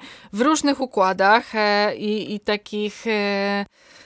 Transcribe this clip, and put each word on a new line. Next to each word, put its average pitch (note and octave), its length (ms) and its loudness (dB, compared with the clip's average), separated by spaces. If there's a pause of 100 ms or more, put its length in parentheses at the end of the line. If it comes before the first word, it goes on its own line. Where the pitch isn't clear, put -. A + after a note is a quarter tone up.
(340)
w G3+ 80 0
różnych C#4+ 400 2
układach, G3 720 2
e, G#3 400 2
i, G#3 400 -4
i G3+ 40 -6
takich, G#3 680 -6
e, G3+ 580 -2 (400)